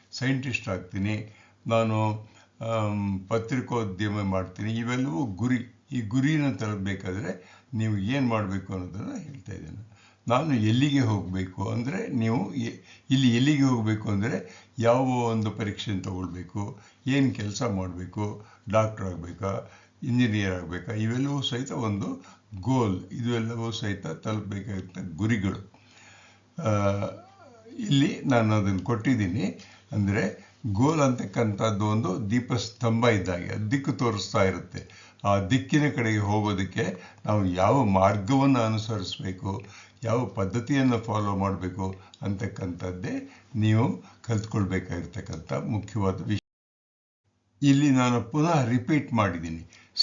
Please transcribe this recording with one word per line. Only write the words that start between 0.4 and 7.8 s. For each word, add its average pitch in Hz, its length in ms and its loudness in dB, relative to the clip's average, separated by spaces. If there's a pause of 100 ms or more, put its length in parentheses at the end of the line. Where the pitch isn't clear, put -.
ಆಗ್ತೀನಿ, 101 720 -4 (240)
ನಾನು, 110 460 2 (480)
ಆಮ್, 104 680 -2
ಪತ್ರಿಕೋದ್ಯಮ 110 920 -2
ಮಾಡ್ತೀನಿ, 95 520 -2
ಇವೆಲ್ಲವೂ 127 500 -2
ಗುರಿ. 113 680 -2
ಈ 131 80 -2
ಗುರಿನ 135 520 2
ತಲುಪಬೇಕಾದ್ರೆ 101 1080 -4 (120)
ನೀವು 110 240 0